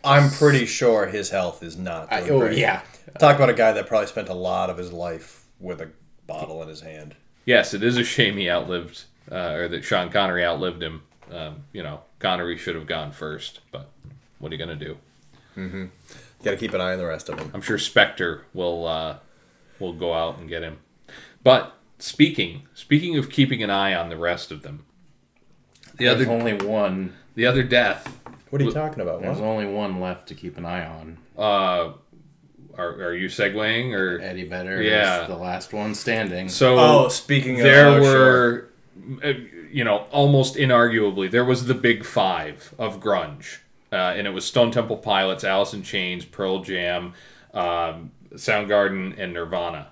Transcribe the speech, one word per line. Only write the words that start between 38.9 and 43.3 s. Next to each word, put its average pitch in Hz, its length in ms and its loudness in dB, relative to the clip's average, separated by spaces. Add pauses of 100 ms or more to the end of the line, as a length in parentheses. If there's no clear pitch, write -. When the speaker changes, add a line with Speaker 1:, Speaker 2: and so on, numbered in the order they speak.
Speaker 1:
sure. 147 100 -2
Speaker 3:
uh, - 20 0 (380)
you 120 120 -2
know, 104 280 0
almost 143 440 4
inarguably, 113 760 4
there 123 140 4
was 123 200 2
the 127 80 0
big 117 320 2
five 85 720 -2
of 101 200 -6
grunge. 85 600 -4 (320)